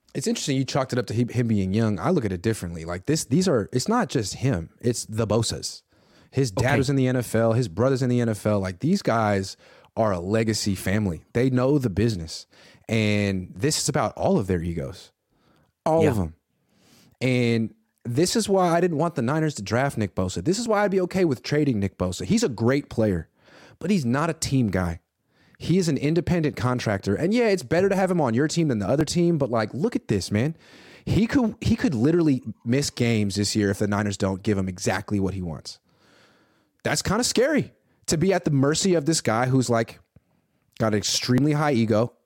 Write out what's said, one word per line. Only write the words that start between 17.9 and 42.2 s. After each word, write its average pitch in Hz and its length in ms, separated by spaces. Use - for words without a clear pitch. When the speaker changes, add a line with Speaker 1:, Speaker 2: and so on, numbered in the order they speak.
Speaker 1:
this 131 320
is 208 120
why 190 280
I 170 40
didn't 175 180
want 165 160
the 131 80
Niners 151 340
to 104 60
draft 120 340
Nick 107 180
Bosa. 92 300
This 190 140
is 233 80
why 208 160
I'd 202 80
be 190 120
okay 180 220
with 143 180
trading 143 360
Nick 98 200
Bosa. 92 260
He's 220 180
a 202 60
great 123 400
player, 98 400
but 175 120
he's 175 140
not 143 260
a - 40
team 127 360
guy. 87 300
He 170 200
is 170 100
an 143 80
independent 156 600
contractor. 107 580
And 175 180
yeah, 233 160
it's 190 140
better 170 260
to 196 60
have 185 160
him 175 100
on 120 140
your 147 140
team 165 200
than 113 120
the 92 80
other 143 160
team, 170 340
but, 131 120
like, 110 220
look 214 220
at - 140
this, 95 240
man. 127 240
He 208 220
could, 233 340
he 226 160
could 190 180
literally 147 480
miss 131 260
games 107 460
this 101 180
year 101 160
if 101 80
the 110 80
Niners 101 300
don't 95 260
give 104 160
him 95 100
exactly 95 520
what 92 140
he 92 80
wants. - 360
That's 131 200
kinda 208 200
scary 247 500
to 175 120
be 190 140
at 180 120
the 170 60
mercy 151 440
of 147 120
this 160 140
guy 117 260
who's, 127 240
like, 117 300
got 110 140
an 104 40
extremely 127 540
high 147 200
ego, 113 400